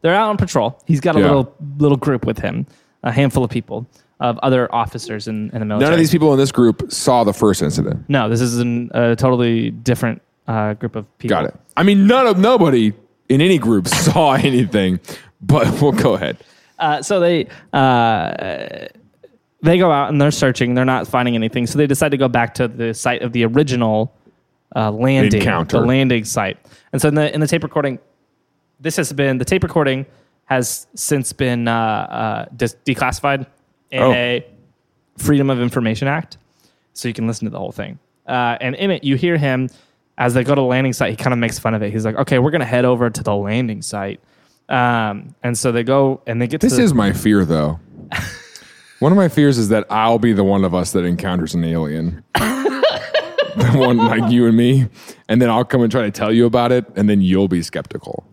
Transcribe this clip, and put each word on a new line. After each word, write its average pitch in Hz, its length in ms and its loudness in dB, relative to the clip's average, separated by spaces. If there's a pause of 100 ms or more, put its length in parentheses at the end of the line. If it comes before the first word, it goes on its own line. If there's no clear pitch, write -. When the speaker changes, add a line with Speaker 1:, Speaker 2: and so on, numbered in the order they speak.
Speaker 1:
they're 165 140 2
out 214 140 2
on 208 80 -2
patrol. 131 480 -4
He's 151 160 0
got 165 140 0
a - 40 4
Speaker 2:
Yeah. - 60 4
Speaker 1:
little, 139 300 2 (220)
little 143 200 4
group 127 280 -2
with 117 140 -4
him, - 260 -6 (380)
a 120 80 -4
handful 131 320 0
of 110 60 -4
people, 117 360 -8 (340)
of 120 200 -2
other 127 340 0
officers 113 540 -6
in, 107 240 -6
in 120 80 -8
the 107 60 -4
military. 107 140 -4 (100)
Speaker 2:
None 165 40 4
of 170 60 2
these 160 120 2
people 156 220 4
in 135 60 4
this 135 120 2
group 117 400 2
saw 123 320 2
the 101 100 2
first 104 280 2
incident. - 480 -4
Speaker 1:
No, 123 200 0
this 117 120 0
is 120 180 -2
an, 120 340 -4
a 117 220 2
totally 117 560 0
different, 117 500 -4 (260)
uh, 107 280 -2
group 113 200 -10
of 107 100 -10 (120)
people. - 180 -2
Speaker 2:
Got - 120 0
it. - 80 -10 (200)
I 160 80 2
mean, 196 240 6
none 254 200 6
of, 196 100 2
nobody 165 560 4 (360)
in 135 120 4
any 185 160 4
group 110 300 0
<laughs> - 180 -2
saw 151 280 4
anything, 107 680 0 (420)
but 113 400 2
we'll 143 120 4
go 120 200 2
ahead. 73 240 -4 (420)
Speaker 1:
Uh, 151 220 -2
so 190 180 0
they, 170 280 2 (240)
uh, 113 1160 0 (720)
they 170 160 4
go 180 140 4
out 143 180 0
and 147 120 0
they're 147 100 4
searching. 123 420 0
They're 127 120 2
not 131 220 0
finding 123 280 0
anything. 113 320 -2
So 147 100 -4
they 147 100 2
decide 139 240 0
to 139 60 -2
go 131 100 2
back 120 280 0
to 127 120 -2
the 113 260 -6
site - 280 -4
of 120 100 -6
the 120 140 2
original, 120 680 0 (600)
uh, 110 160 0
landing, 117 500 2
Speaker 2:
Encounter. 120 380 0
Speaker 1:
the 135 60 2
landing 127 400 0
site. 98 320 -4 (340)
And 139 100 -2
so 156 60 2
in 151 80 0
the, 151 180 0
in 151 60 -4
the 151 80 0
tape 160 160 -2
recording, 139 360 -4 (800)
this 156 180 -6
has 156 160 -4
been, 135 240 0
the 127 80 -2
tape 190 180 0
recording 139 420 0 (400)
has - 500 -4
since - 360 -4
been, 120 380 -2
uh, - 40 0
uh, 110 720 -4 (100)
dis-, - 200 -4 (100)
declassified 135 600 -2 (460)
in 131 100 -4
Speaker 2:
Oh. 127 100 4
Speaker 1:
a 123 340 -2 (720)
Freedom 139 320 0
of 123 120 0
Information 120 480 -2
Act, 160 280 -8 (560)
so - 140 -10
you 113 60 -6
can 113 140 -6
listen 113 180 -6
to 104 60 -6
the 95 80 -12
whole 95 120 -10
thing. 101 280 -12 (280)
Uh, 120 320 -2
and 131 160 -6
in 196 160 -4
it, - 140 -4
you 135 100 0
hear 170 220 0
him, 131 320 -2 (480)
as 123 160 0
they 127 100 0
go 139 120 0
to 139 60 2
the 131 40 0
landing 127 280 0
site, 110 180 -2
he 107 40 -6
kinda 127 220 -2
makes 117 220 -2
fun 113 160 -2
of 107 80 -4
it. 107 80 -6
He's 107 120 -4
like, 110 140 -4
"Okay, 131 220 0
we're 143 120 2
gonna 135 140 -2
head 123 200 0
over 123 240 2
to 104 140 -8
the 104 120 -2
landing 107 480 -4
site." 101 360 -8 (500)
Um, 117 760 -2
and 120 140 -2
so 127 140 -2
they 117 120 0
go 135 440 0
and 117 140 -2
they 123 60 -2
get 151 140 -4
Speaker 2:
This 247 160 2
Speaker 1:
to 254 60 4
Speaker 2:
is 180 100 2
my 101 200 2
fear, 98 320 2
though. 78 340 0 (320)
<laughs> - 880 -14
One 147 120 4
of 196 60 6
my 185 100 4
fears 143 300 2
is 110 120 2
that 107 200 2
I'll 110 300 2
be 113 140 2
the 98 120 2
one 98 180 2
of 87 100 0
us 90 200 -2
that 90 100 0
encounters 87 500 -2
an 85 100 -2
alien. 82 680 -4
<laughs> - 40 -20 (1200)
The 123 220 2
one, 123 200 4
like, 117 340 0
you 120 160 4
and 113 100 4
me. 123 300 4 (420)
And 113 100 2
then 123 120 4
I'll 120 120 2
come 123 200 0
and 110 80 2
try 127 100 0
to 104 100 -2
tell 110 220 -2
you 117 140 4
about 120 240 2
it, 123 140 0 (100)
and 104 120 2
then 101 140 4
you'll 95 260 2
be 87 140 0
skeptical. - 720 -10